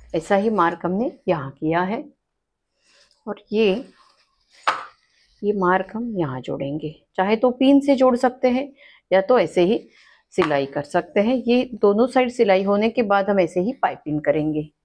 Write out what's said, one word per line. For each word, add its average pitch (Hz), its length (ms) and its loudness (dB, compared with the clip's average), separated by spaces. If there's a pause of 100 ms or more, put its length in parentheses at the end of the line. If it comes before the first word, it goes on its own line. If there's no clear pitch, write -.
(140)
ऐसा 170 220 -2
ही 202 160 2
मार्क 170 340 0
हमने 202 260 -2 (160)
यहाँ 147 240 -4
किया 160 320 -2
है। 226 200 -6 (1200)
और 208 140 -12 (100)
ये, 208 200 2 (1700)
ये 208 140 -2
मार्क 185 380 -2
हम 233 240 -8
यहाँ 131 240 -4
जोड़ेंगे, 143 520 -8 (220)
चाहे 202 200 0
तो 254 160 0
पिन 262 300 4
से 277 140 2
जोड़ 254 220 4
सकते 254 320 0
हैं 269 220 -2 (400)
या 190 100 4
तो 247 180 2
ऐसे 175 240 0
ही 196 160 2 (540)
सिलाई 151 340 0
कर 143 160 -8
सकते 175 380 -4
हैं। 240 160 2
ये 247 260 2 (120)
दोनों 208 320 2
साइड 254 240 0
सिलाई 202 320 2
होने 202 260 0
के 226 140 -2
बाद 202 260 0
हम 202 100 2
ऐसे 175 220 0
ही 233 200 -2
पाइपिंग - 400 -4
करेंगे। 151 480 -2 (160)